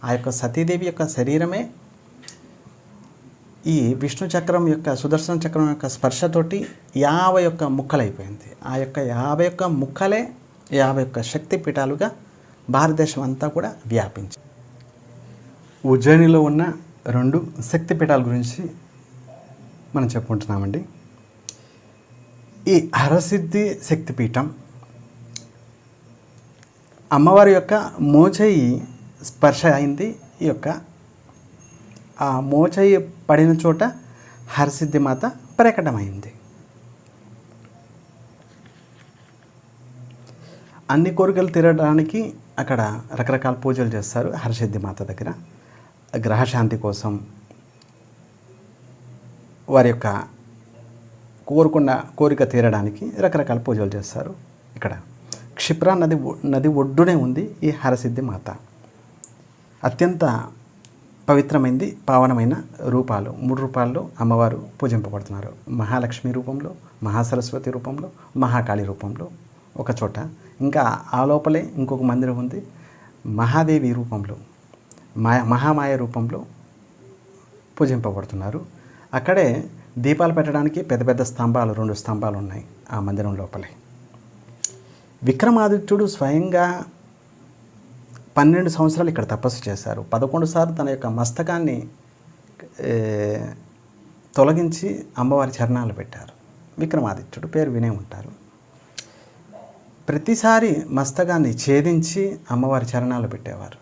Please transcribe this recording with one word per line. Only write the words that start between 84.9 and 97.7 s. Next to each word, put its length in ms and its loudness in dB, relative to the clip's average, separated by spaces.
విక్రమాదిత్యుడు 840 4
స్వయంగా 800 0
పన్నెండు 320 4
సంవత్సరాలు 400 0
ఇక్కడ 160 -4
తపస్సు 440 -4
చేశారు. 340 -6
పదకొండు 440 -2
సార్లు 280 0
తన 140 -4
యొక్క 180 -6
మస్తకాన్ని, 840 -4
ఏ, 580 -2
తొలగించి 720 2
అమ్మవారి 320 2
చరణాలు 300 -2
పెట్టారు. 400 -14
విక్రమాదిత్యుడు 680 -4
పేరు 240 0